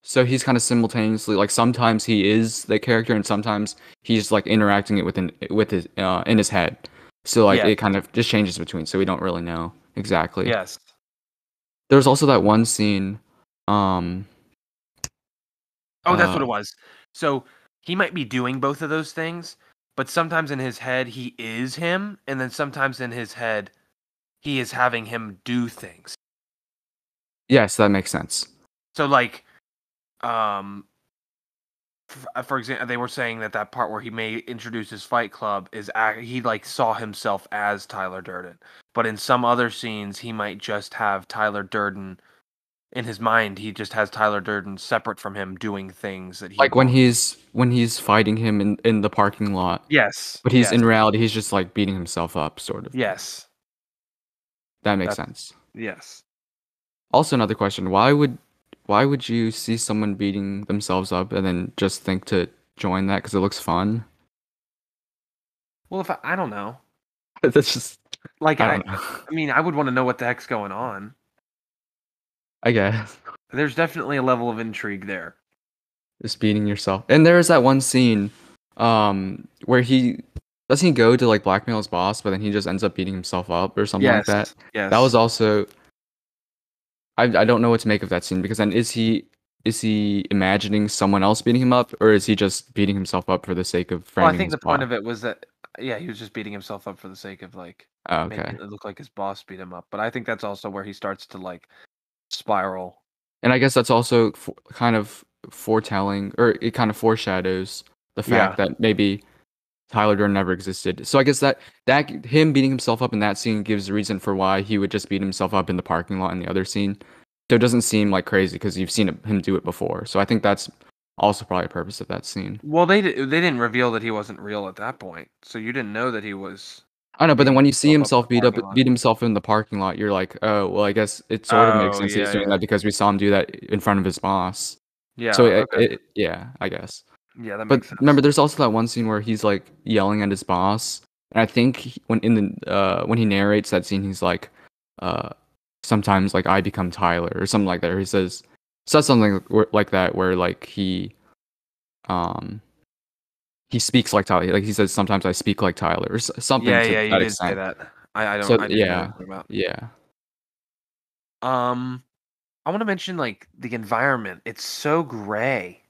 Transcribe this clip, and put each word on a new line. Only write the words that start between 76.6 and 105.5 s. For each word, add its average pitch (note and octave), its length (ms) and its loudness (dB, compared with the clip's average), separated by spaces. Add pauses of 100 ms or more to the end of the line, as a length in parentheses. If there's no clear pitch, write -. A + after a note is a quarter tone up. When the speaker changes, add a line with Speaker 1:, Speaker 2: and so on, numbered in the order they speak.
Speaker 1:
yourself. G2 440 -2
And D#3 160 8
there F3 140 8
is E3+ 100 4
that C3 140 6
one C3+ 180 6
scene, A2+ 500 2 (460)
um, G#2 720 0 (180)
where B2 160 4
he, B2 380 2 (500)
doesn't C#3+ 160 4
he F3 60 6
go A#2+ 240 6
to, B2+ 120 4
like, G#2+ 160 4
blackmail G2+ 340 0
his G#2 100 -6
boss, F#2 340 -2
but G#2 100 -2
then F#2+ 100 -4
he G#2 100 -2
just G2+ 160 -2
ends F#2 160 -2
up G2+ 120 -2
beating F#2+ 180 -4
himself F2+ 360 -6
up F2+ 280 -2
or G#2 80 2
something G#2 240 2
like A#2 80 4
Speaker 2:
Yes, G#2 80 -2
Speaker 1:
that? G#2 280 0 (200)
Speaker 2:
yes. G2+ 180 -2
Speaker 1:
That A2 80 6
was B2+ 140 6
also, A2 520 4 (1500)
I, A#2 60 4
I A2 220 4
don't A#2 160 4
know A#2 80 4
what A#2 120 2
to - 60 -4
make G#2 160 2
of F#2 60 -8
that F2+ 140 -2
scene, F#2 180 -2
because G2+ 160 -4
then G#2 140 2
is A2+ 200 2
he, A2+ 340 0 (400)
is A#2+ 160 -2
he G#2 500 0
imagining G2+ 560 0
someone G2 360 2
else G#2 180 4
beating A#2+ 200 2
him B2 120 4
up, B2 260 2
or A2 140 6
is G2 120 4
he A2 100 2
just G2 380 -2
beating G2+ 220 0
himself F#2+ 340 -4
up F#2 160 0
for F#2+ 80 -4
the F2+ 120 -2
sake F2+ 260 -4
of E2+ 140 -6 (120)
Speaker 2:
Well, E3 100 6
I D#3+ 40 6
Speaker 1:
framing - 20 -2
Speaker 2:
think F3+ 140 -2
Speaker 1:
his D#3 60 -4
Speaker 2:
the D3+ 40 -6
point - 240 0
Speaker 1:
boss? - 20 -2
Speaker 2:
of A#2+ 80 -6
it A2 120 -4
was A2+ 180 -8
that, A#2 240 -8 (340)
yeah, A#2+ 200 -6
he F3 80 -12
was A2+ 120 -12
just A2 140 -16
beating G#2 200 -10
himself G2+ 340 -14
up F#2+ 120 -14
for G2 100 -18
the F#2+ 60 -18
sake G2 260 -18
of, F#2 140 -20
like, F2+ 320 -20 (200)
Speaker 1:
Oh, D#2+ 160 -2
Speaker 2:
making F2 240 -8
Speaker 1:
okay. - 80 -12
Speaker 2:
it - 140 -18
look G#2 160 -18
like G2+ 120 -14
his C#3+ 120 -20
boss G2 340 -10
beat F#2+ 160 -18
him F2+ 140 -16
up, F2 180 -18
but G2+ 80 -10
I A2 100 -4
think A#2 160 -10
that's A2 180 -6
also G#2 260 -10
where G2 140 -10
he G2 100 -14
starts G2 340 -10
to, - 100 -20
like, F#2 300 -14 (640)
spiral. F#2+ 720 -4 (420)
Speaker 1:
And A#2+ 100 6
I B2+ 60 2
guess C3 140 2
that's A#2+ 180 2
also A#2 400 4
f-, - 180 -16 (220)
kind A#2 240 0
of G#2 280 -6 (280)